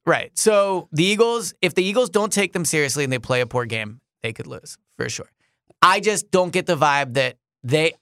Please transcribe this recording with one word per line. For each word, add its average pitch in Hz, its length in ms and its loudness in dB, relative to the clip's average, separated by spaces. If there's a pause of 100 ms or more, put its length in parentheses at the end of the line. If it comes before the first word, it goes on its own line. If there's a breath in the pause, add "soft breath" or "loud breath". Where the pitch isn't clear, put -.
Right. 147 340 -4
So 202 540 2
the 156 120 2
Eagles, 214 580 0
if 175 120 0
the 185 80 2
Eagles 208 280 0
don't 208 200 0
take 196 220 0
them 175 140 -4
seriously 147 380 0
and 135 80 -4
they 127 60 -2
play 123 220 -2
a 123 60 0
poor 120 180 -4
game, 113 380 -8 (200)
they 110 120 -6
could - 120 -14
lose - 300 -16 (220)
for 123 100 -4
sure. - 220 -10 (520)
I 185 180 6
just 202 300 -2
don't 180 220 2
get 180 140 -2
the 175 100 2
vibe 143 380 2
that 127 240 0 (260)
they, 156 380 0